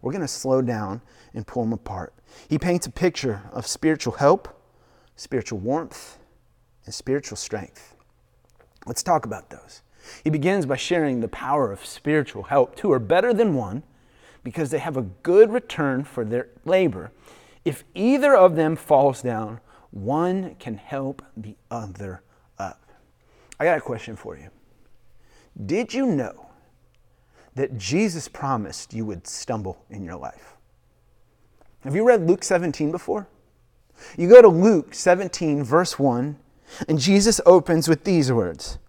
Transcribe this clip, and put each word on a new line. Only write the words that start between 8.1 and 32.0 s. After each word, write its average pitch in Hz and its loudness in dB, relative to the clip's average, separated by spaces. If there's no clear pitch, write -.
Let's - -8
talk 165 0
about - -12
those. - -20
He 151 -2
begins 156 0
by 135 -2
sharing 147 -2
the 113 -6
power 135 -4
of 98 -14
spiritual 147 -4
help. 139 0
"Two 202 -2
are 131 2
better 180 0
than 208 0
one 113 -6
because 135 -8
they 156 -4
have 151 -6
a 131 -6
good 175 4
return 143 -4
for 127 -10
their 117 -6
labor. 160 -2
If 147 -6
either 262 2
of 180 6
them 156 0
falls 139 0
down, 110 -6
one 165 -4
can 113 -12
help 135 -12
the 107 -18
other 98 -14
up." 98 -14
I 147 -2
got 165 0
a - -14
question - -12
for - -18
you. 69 -20
Did 202 -4
you 269 -2
know 139 -4
that 131 -6
Jesus 160 -2
promised 117 -8
you 113 -8
would 92 -12
stumble 101 -10
in 104 -14
your 82 -14
life? - -18
Have 135 -6
you 208 0